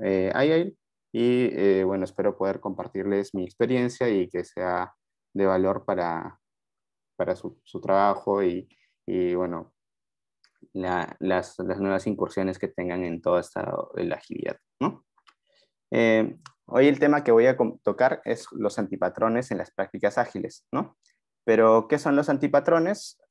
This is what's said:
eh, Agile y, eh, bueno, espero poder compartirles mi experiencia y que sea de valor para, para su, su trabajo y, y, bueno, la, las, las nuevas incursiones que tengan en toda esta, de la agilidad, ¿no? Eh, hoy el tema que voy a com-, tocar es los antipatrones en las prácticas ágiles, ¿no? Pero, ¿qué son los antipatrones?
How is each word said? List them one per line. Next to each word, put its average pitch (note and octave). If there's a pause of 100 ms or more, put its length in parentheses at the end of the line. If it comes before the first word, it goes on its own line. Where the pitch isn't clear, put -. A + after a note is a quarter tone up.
eh, F#2+
Agile D#3+ (380)
y, B2
eh, F#2+
bueno, F#2+
espero G2
poder F#2+
compartirles G2
mi F#2
experiencia B2
y F#2+
que F2+
sea F2+ (400)
de G2
valor F#2+
para, F2 (760)
para F#2
su, -
su -
trabajo G2+
y, F2+ (380)
y, F2+
bueno, F2 (1000)
la, F2+
las, F2+
las F#2
nuevas G2
incursiones F#2+
que -
tengan F2+
en E2+
toda F2+
esta, - (220)
de -
la -
agilidad, - (220)
¿no? - (840)
Eh, A2+ (280)
hoy B2+
el C#3+
tema D3
que B2+
voy A2+
a C3
com-, A#2
tocar -
es A2+
los G#2
antipatrones A2
en G2+
las F2+
prácticas G2+
ágiles, -
¿no? - (480)
Pero, A2
¿qué D3
son C#3+
los D3
antipatrones? D3+ (120)